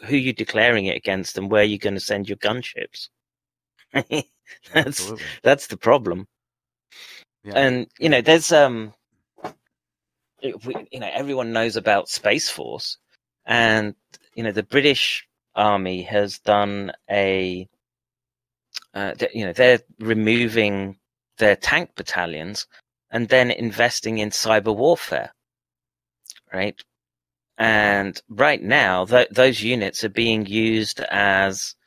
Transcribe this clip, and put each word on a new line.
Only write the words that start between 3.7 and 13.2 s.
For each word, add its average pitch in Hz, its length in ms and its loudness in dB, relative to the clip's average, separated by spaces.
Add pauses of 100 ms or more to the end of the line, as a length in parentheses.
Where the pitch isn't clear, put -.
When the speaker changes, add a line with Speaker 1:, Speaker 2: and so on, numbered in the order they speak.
Speaker 1:
<laughs> 139 320 -4 (480)
That's, 139 400 -2
Speaker 2:
Absolutely. - 180 -12 (120)
Speaker 1:
that's 143 260 2
the 101 80 -10
problem. 101 500 0 (1160)
Speaker 2:
Yeah. 101 120 -6
Speaker 1:
And, 127 300 2 (120)
you 165 100 0
know, 131 120 4
there's, 160 320 4
um, 120 420 4 (1500)
it, 110 220 -8
we, 127 100 -8 (180)
you 127 80 -14
know, 101 120 -8
everyone 131 400 -4
knows 113 240 -2
about 101 320 0
Space - 420 0
Force, - 480 -10 (480)